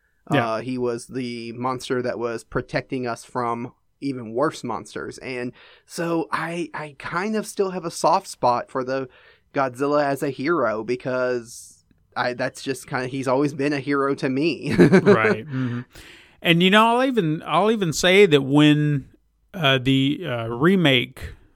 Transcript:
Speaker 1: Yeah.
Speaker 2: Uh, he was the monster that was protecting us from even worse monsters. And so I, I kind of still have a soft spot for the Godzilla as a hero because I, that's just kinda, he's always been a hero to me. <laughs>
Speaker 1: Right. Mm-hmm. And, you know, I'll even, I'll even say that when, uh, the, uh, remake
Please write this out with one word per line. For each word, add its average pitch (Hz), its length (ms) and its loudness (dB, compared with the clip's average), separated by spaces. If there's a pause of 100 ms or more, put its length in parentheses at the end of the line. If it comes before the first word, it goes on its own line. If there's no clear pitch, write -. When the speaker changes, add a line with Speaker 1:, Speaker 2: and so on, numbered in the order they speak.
(340)
Speaker 1:
Yeah. 117 200 0
Speaker 2:
Uh, 113 80 -4
he 127 180 -6
was 120 280 -4
the 120 460 -8
monster 123 480 -4
that 120 160 -4
was 117 260 -6
protecting 131 640 -6
us 117 180 -6
from 120 480 -6 (300)
even 127 320 -8
worse 151 300 -2
monsters. - 560 -10
And 123 320 -8 (340)
so 170 460 -4
I, 165 420 -6
I 151 240 -12
kind 202 380 -4
of 208 100 -4
still 196 240 -2
have 185 160 -8
a 165 60 -6
soft 185 360 0
spot - 440 -2
for 131 120 -4
the 131 260 -4 (440)
Godzilla 143 500 0
as 139 200 -2
a 143 80 -2
hero 127 520 0
because 123 1000 -4 (300)
I, 123 180 -2
that's 127 300 -6
just 135 240 -8
kinda, 127 200 -4
he's 131 200 -6
always 135 260 2
been 143 200 -2
a 143 60 -2
hero 139 360 0
to 143 140 -4
me. 143 460 -2
<laughs> - 40 0
Speaker 1:
Right. 139 680 6
Mm-hmm. 127 340 -4 (600)
And, 170 220 4
you 185 80 6
know, 226 260 6
I'll 254 80 2
even, 165 400 0
I'll 170 260 2
even 196 220 0
say 190 320 6
that 147 160 6
when, 147 680 4 (440)
uh, 139 240 2
the, 135 480 2
uh, 120 220 -6
remake 131 840 2 (220)